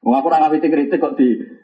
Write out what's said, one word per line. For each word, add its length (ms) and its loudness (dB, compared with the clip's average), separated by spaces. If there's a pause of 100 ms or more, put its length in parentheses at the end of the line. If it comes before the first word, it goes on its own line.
Wong 120 0
aku 140 0
ora 160 2
ngawiti 240 0
kritik 320 0
kok 160 -4
di 220 2 (260)